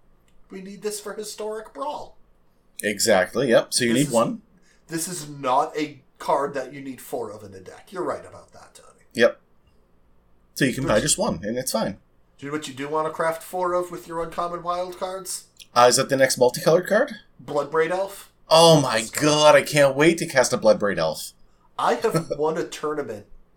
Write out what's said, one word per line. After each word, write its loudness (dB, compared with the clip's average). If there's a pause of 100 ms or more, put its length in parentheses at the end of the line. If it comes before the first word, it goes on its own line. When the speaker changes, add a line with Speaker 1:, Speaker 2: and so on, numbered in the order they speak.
(500)
Speaker 1:
We -14
need -16
this -6
for -12
Historic -10
Brawl." -10 (680)
Speaker 2:
Exactly, 0
yep. 4
So 0
you 2
Speaker 1:
This 2
Speaker 2:
need -2
Speaker 1:
is, -4
Speaker 2:
one. 0 (460)
Speaker 1:
this -6
is -10
not 0
a -6 (180)
card -2
that -8
you -14
need -12
four -8
of -18
in -18
a -18
deck. -20
You're -8
right -6
about -20
that, -20
Tony. -20
Speaker 2:
Yep. 2 (1160)
So 0
you 0
can -6
Speaker 1:
But -2
Speaker 2:
buy 4
Speaker 1:
you 2
Speaker 2:
just 0
one, -2
and -4
it's -6
fine. -2 (400)
Speaker 1:
Do -14
you -10
know -4
what -10
you -14
do -8
want -2
to -8
craft -4
four -4
of -2
with -14
your -6
uncommon -8
wild -6
cards? -10 (300)
Speaker 2:
Uh, 8
is 4
that 0
the 0
next 4
multicolored 2
card? 0 (300)
Speaker 1:
Bloodbraid -2
Elf. -6 (180)
Speaker 2:
Oh 8
my 0
Speaker 1:
Let's -4
go. -6
Speaker 2:
god, 8
I 6
can't 4
wait 4
to -4
cast 2
a 0
Bloodbraid 2
Elf. -4 (460)
Speaker 1:
I 2
have -2
Speaker 2:
<laughs> -8
Speaker 1:
won -2
a -2
tournament -8 (320)